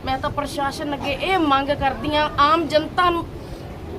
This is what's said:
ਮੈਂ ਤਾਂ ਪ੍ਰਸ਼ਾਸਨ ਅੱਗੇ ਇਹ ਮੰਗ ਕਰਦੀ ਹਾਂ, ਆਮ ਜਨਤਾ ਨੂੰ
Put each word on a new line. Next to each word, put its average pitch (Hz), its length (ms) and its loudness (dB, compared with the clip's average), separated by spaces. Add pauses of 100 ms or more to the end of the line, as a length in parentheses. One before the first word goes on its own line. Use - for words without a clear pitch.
ਮੈਂ 262 140 -2
ਤਾਂ 277 140 -4
ਪ੍ਰਸ਼ਾਸਨ 285 600 -4
ਅੱਗੇ 277 180 -4
ਇਹ 359 280 0
ਮੰਗ 277 300 2
ਕਰਦੀ 277 460 0
ਹਾਂ, 302 120 2 (120)
ਆਮ 311 280 6
ਜਨਤਾ 311 420 2
ਨੂੰ 339 140 0 (760)